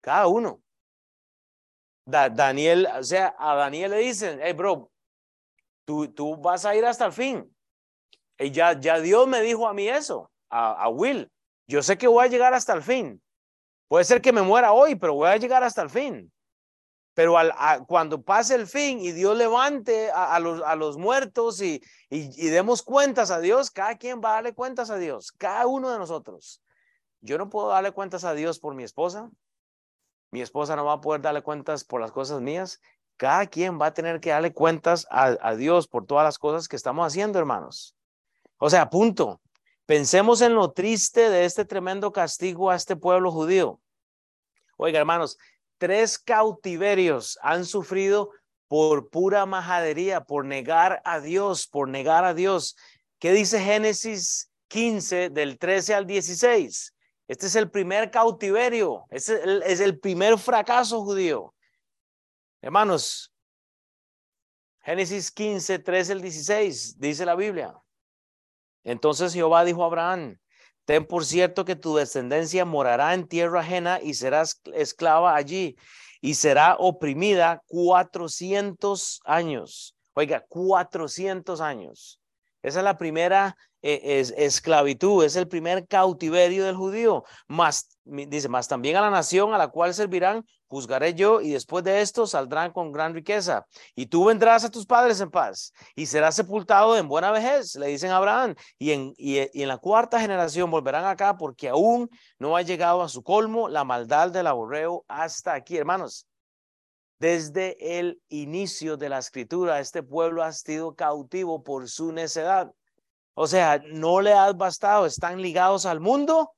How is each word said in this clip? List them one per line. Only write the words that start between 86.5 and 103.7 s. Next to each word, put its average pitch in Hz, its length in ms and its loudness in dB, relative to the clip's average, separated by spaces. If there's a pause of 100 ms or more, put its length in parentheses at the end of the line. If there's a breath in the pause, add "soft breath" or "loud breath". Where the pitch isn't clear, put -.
del 185 100 -2
judío. 196 480 0 (240 loud breath)
Mas, 156 580 0
mi-, 143 200 -12
dice, 143 240 -6
"Mas 123 180 -4
también 139 280 -2
a 196 60 2
la 208 80 2
nación 190 440 2
a 208 40 0
la 160 100 2
cual 170 260 -2
servirán, 196 520 -2 (220)
juzgaré 135 480 -4
yo, 208 260 4
y 151 100 -4
después 151 320 -4
de 196 180 2
esto 214 260 -2
saldrán 156 440 -4
con 165 200 -8
gran 156 240 -4
riqueza. 170 500 -4 (300 loud breath)
Y 127 100 -8
tú 170 200 2
vendrás 226 400 6
a 226 40 -6
tus 214 160 -12
padres 240 340 4
en 175 120 -6
paz, 120 420 -4 (220 soft breath)
y 147 100 -8
serás 156 300 2
sepultado 208 640 4
en 165 100 0
buena 165 240 0
vejez", 233 440 -2
le 143 120 -6
dicen 156 240 -4
a 185 60 2
Abraham. 208 360 2 (240 loud breath)
"Y 147 140 -2
en, 139 260 -4
y, 139 220 -2 (180)
y 143 60 -6
en 139 60 -4
la 127 80 -6
cuarta 233 420 2
generación 180 500 -2
volverán 156 360 -2
acá, 196 320 0
porque 143 320 -8
aún 233 400 2 (280 soft breath)
no 156 200 -2
ha 180 40 2
llegado 175 400 0
a 170 80 -4
su 127 140 -14
colmo 220 460 0
la 143 160 -2